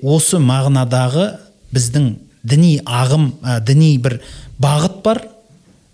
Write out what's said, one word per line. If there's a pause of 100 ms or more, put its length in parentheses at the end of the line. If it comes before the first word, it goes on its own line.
осы
мағынадағы (340)
біздің (320)
діни
ағым, (100)
ә,
діни
бір (400)
бағыт
бар, (680)